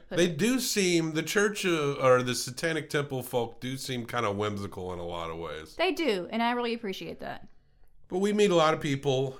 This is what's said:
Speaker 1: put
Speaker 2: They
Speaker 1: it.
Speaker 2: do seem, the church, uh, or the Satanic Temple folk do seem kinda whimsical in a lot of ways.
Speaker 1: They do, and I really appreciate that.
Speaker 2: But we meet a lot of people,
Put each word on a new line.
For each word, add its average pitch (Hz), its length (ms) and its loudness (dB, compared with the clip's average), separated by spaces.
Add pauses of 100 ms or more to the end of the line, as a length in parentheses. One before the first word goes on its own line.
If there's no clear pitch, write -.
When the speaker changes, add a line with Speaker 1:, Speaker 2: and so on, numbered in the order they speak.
Speaker 1:
put 190 80 -2
Speaker 2:
They 175 80 4
Speaker 1:
it. 170 140 -2
Speaker 2:
do 240 200 2
seem, 170 540 2
the 160 100 0
church, 202 440 0
uh, 151 260 2
or 127 300 6
the 123 100 0
Satanic 151 560 -4
Temple 143 320 -2
folk 120 400 -4
do 131 160 -6
seem 123 300 -6
kinda 117 240 0
whimsical 101 600 -4
in 87 60 -6
a 87 80 -6
lot 85 240 -4
of 82 80 -6
ways. 78 380 -10
Speaker 1:
They 349 160 0
do, 240 400 -2
and 220 100 -2
I 233 100 0
really 240 220 -2
appreciate 190 460 -8
that. - 280 -12 (600)
Speaker 2:
But 180 100 -2
we 208 140 2
meet 208 160 6
a 175 60 4
lot 156 180 6
of 151 80 -2
people, 135 580 0